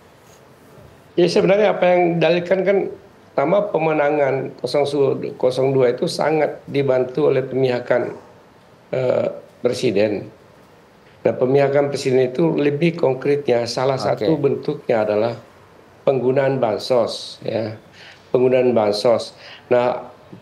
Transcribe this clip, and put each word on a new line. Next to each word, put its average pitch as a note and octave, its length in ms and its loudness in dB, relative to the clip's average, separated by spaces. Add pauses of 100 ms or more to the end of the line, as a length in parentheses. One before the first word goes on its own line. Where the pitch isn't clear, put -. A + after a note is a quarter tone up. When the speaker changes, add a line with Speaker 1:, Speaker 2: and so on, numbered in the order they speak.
(1160)
Speaker 1:
Ya, F3 160 4
sebenarnya G3 420 2
apa - 140 0
yang F3 320 2
didalilkan F3 480 0
kan, G3+ 100 2 (540)
pertama, D#3 260 0 (140)
pemenangan D3+ 800 0 (880)
kosong C3 320 0
dua B2 240 2
itu E3+ 160 -4
sangat D3 560 0
dibantu C3+ 640 0
oleh C3 100 0
pemihakan, B2 800 -2 (720)
eh, B2+ 400 0 (320)
presiden. G#2 640 0 (960)
Nah, A#2 80 2
pemihakan C#3 560 2
presiden B2+ 480 0
itu E3 160 2
lebih D3 480 0
konkretnya, C3+ 640 0
salah C3 320 -2
Speaker 2:
Oke. B2+ 160 -2
Speaker 1:
satu E3 240 0
bentuknya B2+ 720 -2
adalah G#2+ 320 -2 (640)
penggunaan C3+ 560 2
bansos, - 880 -2
ya, A2 320 -6 (560)
penggunaan B2+ 400 4
bansos. G#2+ 560 0 (400)
Nah, B2 400 0 (300)